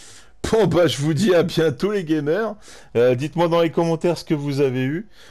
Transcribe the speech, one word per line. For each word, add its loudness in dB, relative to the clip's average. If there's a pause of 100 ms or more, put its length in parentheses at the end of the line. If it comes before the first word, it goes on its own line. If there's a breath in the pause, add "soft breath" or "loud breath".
(520 loud breath)
Bon, 4
bah, 4
je -4
vous -2
dis 2
à 4
bientôt, -2
les -4
gamers. -2 (400 loud breath)
Euh, 4
dites-moi -2
dans 2
les 0
commentaires 0
ce -14
que -4
vous -2
avez 0
eu. -6 (220 loud breath)